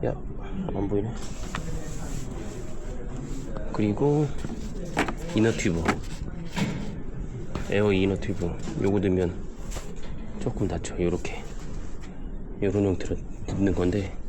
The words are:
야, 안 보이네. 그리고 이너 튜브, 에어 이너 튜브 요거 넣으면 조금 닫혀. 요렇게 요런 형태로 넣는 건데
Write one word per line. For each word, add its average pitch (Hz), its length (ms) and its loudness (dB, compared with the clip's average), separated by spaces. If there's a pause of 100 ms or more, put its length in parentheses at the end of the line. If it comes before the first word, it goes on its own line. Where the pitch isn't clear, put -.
야, - 100 0 (580)
안 98 140 0
보이네. 104 240 0 (2500)
그리고 143 540 4 (1080)
이너 110 160 6
튜브, 82 320 2 (1900)
에어 101 220 6
이너 95 240 6
튜브 95 340 0 (320)
요거 101 180 6
넣으면 92 340 4 (1040)
조금 120 280 0
닫혀. 87 340 -2
요렇게 - 420 0 (1200)
요런 101 220 4
형태로 92 320 2 (300)
넣는 98 280 4
건데 90 400 2 (140)